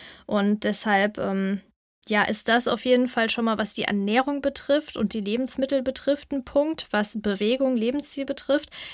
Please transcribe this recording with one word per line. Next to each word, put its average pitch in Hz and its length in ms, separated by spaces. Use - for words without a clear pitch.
Und 208 380
deshalb, 208 540
ähm, 196 420
ja, 208 160
ist - 260
das 240 200
auf 233 180
jeden 254 200
Fall 233 220
schon 226 160
mal, 220 140
was 214 160
die 214 80
Ernährung 233 580
betrifft 277 560
und 208 160
die 220 80
Lebensmittel 254 640
betrifft, 269 500
ein 277 100
Punkt, 302 480
was 208 300
Bewegung, 240 560
Lebensstil 262 480
betrifft. 277 460